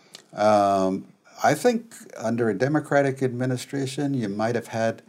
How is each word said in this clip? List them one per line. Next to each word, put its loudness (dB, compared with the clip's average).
um, 2
I 4
think 0
under 0
a 0
Democratic 0
administration, -4
you -2
might -2
have -6
had -2